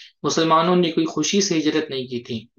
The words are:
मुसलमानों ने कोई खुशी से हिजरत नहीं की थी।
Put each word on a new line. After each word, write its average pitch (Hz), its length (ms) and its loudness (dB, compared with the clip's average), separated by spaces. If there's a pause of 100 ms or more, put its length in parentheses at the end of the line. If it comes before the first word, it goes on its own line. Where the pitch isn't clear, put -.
(240)
मुसलमानों 165 520 2
ने 170 140 2
कोई 165 140 0
खुशी 160 380 -2
से 175 120 -2
हिजरत 151 360 0
नहीं 131 180 -8
की 123 120 -8
थी। 113 280 -10 (100)